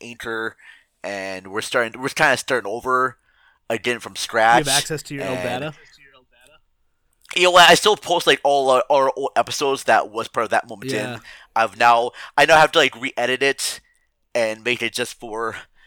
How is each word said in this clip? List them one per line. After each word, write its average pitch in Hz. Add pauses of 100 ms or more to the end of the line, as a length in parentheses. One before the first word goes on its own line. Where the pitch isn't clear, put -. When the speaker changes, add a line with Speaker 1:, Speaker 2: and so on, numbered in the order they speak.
Speaker 1:
Anchor, 113 (480)
and 95
we're 104
starting, 117
we're 135
kinda 143
starting 117
over 127 (540)
again 117
from 101
scratch. 117
Speaker 2:
You 139
have 143
access 151
to -
your 139
old 127
Speaker 1:
And 120
Speaker 2:
data? 151 (1600)
Speaker 1:
you 180
know 180
what? 175
I 175
still 202
post, 165
like, 143
all 139
our, 127
our 135
old 135
episodes 135
that 107
was 110
part -
of 107
That 110
Moment 117
Speaker 2:
Yeah. 113
Speaker 1:
In. 110 (340)
I've 113
now, 117 (260)
I 143
now 160
have 156
to, 170
like, 131
re-edit 123
it - (540)
and 110
make 120
it 113
just -
for 113 (300)